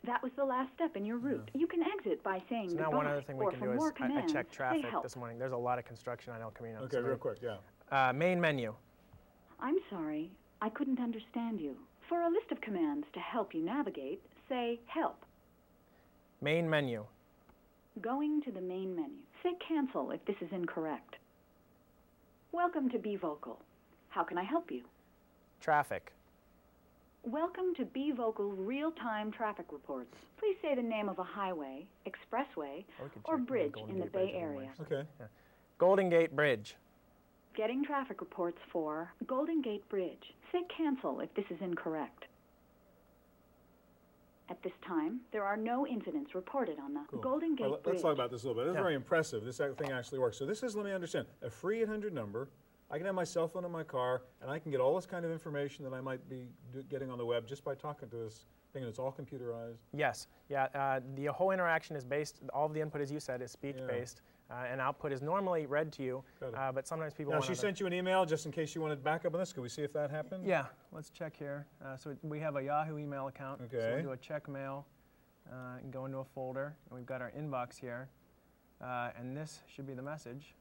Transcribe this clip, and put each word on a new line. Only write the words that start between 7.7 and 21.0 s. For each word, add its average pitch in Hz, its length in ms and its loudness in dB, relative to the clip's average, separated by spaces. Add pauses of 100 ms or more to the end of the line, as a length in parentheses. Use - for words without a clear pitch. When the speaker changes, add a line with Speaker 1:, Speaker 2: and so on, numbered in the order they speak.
Speaker 3:
Uh, 131 220 6
main 175 280 4
menu. 131 340 4 (840)
Speaker 1:
I'm 277 180 2 (140)
sorry, 160 400 -4 (320)
I 214 80 0
couldn't 262 300 0
understand 226 600 -2
you. 143 160 -4 (320)
For 339 140 2
a 339 80 4
list 403 200 2
of 302 100 0
commands 294 520 2
to 175 80 -4
help - 340 -2
you 160 80 0
navigate, 165 580 -2 (280)
say 240 380 0
help. - 380 -2 (1160)
Speaker 3:
Main 160 280 4
menu. 131 360 2 (960)
Speaker 1:
Going 294 420 2
to 254 80 -4
the 190 100 -6
main 185 360 -2
menu. 151 220 -4 (240)
Say 349 80 4 (160)
cancel 262 440 2
if - 140 -6
this 202 160 0
is 175 120 -6
incorrect. 160 640 -2 (1400)